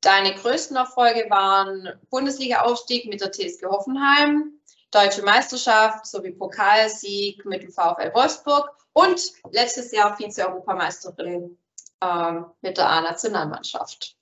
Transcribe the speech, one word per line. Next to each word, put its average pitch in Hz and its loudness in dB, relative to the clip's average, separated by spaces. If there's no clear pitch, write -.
Deine 196 4
größten 269 -4
Erfolge 240 2
waren 196 0
Bundesliga-Aufstieg 247 -2
mit 202 -10
der 196 -6
T 190 -8
S 175 -12
G 180 -10
Hoffenheim, 277 2
Deutsche 202 4
Meisterschaft 220 2
sowie 190 -12
Pokalsieg 202 0
mit 196 -8
dem - -20
V 175 2
F - -4
L - -4
Wolfsburg 285 0
und 359 4
letztes 240 -2
Jahr 208 2
Vize-Europameisterin, 180 -6
ähm, 170 -2
mit 190 -6
der 185 4
A-Nationalmannschaft. 165 -4